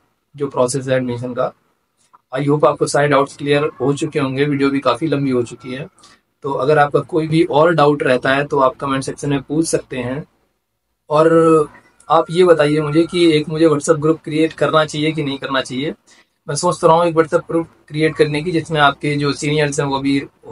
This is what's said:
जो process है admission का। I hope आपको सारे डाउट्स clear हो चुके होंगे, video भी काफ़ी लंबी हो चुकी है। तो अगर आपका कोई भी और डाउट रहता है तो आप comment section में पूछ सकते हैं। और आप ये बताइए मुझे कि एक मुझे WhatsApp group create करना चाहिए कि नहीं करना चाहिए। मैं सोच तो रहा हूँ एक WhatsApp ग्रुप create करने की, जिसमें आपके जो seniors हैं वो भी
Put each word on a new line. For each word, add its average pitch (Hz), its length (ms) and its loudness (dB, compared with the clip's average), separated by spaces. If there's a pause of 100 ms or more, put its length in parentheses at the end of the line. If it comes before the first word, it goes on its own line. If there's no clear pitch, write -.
(340)
जो 139 140 -6
process 127 400 -2
है 131 80 2
admission 123 380 -4
का। 127 180 -4 (800)
I 135 80 -6
hope 147 240 2
आपको 147 220 2
सारे 147 220 0
डाउट्स 139 280 0
clear 143 340 0 (100)
हो 131 120 0
चुके 151 260 -4
होंगे, 135 260 -2
video 139 260 0
भी 139 100 -2
काफ़ी 127 260 -2
लंबी 139 240 -2
हो 123 120 0
चुकी 123 320 -12
है। 147 120 -12 (580)
तो 139 80 -4
अगर 143 260 2
आपका 143 220 2
कोई 160 280 -2
भी 160 160 2
और 170 300 4
डाउट 147 280 2
रहता 135 320 0
है 139 100 -2
तो 143 140 -4
आप 131 180 2
comment 135 280 -4
section 143 260 -8
में 139 120 -2
पूछ 156 240 -4
सकते - 300 -4
हैं। 127 280 -6 (840)
और 156 180 4 (800)
आप 160 220 2
ये 175 140 4
बताइए 151 360 4
मुझे 151 260 0
कि 175 260 2
एक 151 160 0
मुझे 156 180 2
WhatsApp 151 320 2
group 156 260 0
create 156 280 -2
करना 151 320 0
चाहिए 151 280 -4
कि 156 100 -6
नहीं 139 160 -6
करना 135 220 -4
चाहिए। 135 340 -8 (540)
मैं 147 60 -6
सोच 175 260 -2
तो 175 60 0
रहा 160 100 6
हूँ 170 100 2
एक 165 80 -2
WhatsApp 160 340 0
ग्रुप 165 200 -4 (200)
create 156 280 -2
करने 147 260 0
की, 175 100 -4
जिसमें 160 280 -2
आपके 147 360 0
जो 143 160 -2
seniors 147 480 -2
हैं 143 60 -2
वो 135 140 -2
भी 139 180 0 (340)